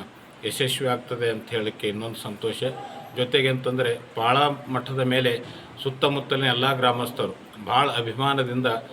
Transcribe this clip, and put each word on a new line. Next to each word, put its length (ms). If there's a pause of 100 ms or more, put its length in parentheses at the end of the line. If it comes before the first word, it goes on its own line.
(460)
ಯಶಸ್ವಿ 420
ಆಗ್ತದೆ 420
ಅಂತ 200
ಹೇಳೋಕ್ಕೆ 380
ಇನ್ನೊಂದು 400
ಸಂತೋಷ. 360 (540)
ಜೊತೆಗೆ 320
ಅಂತಂದರೆ 440 (220)
ಪಾಳ 220 (360)
ಮಠದ 260 (140)
ಮೇಲೆ 300 (400)
ಸುತ್ತಮುತ್ತಲಿನ 600
ಎಲ್ಲ 360
ಗ್ರಾಮಸ್ಥರು 840
ಭಾಳ 240
ಅಭಿಮಾನದಿಂದ 800 (260)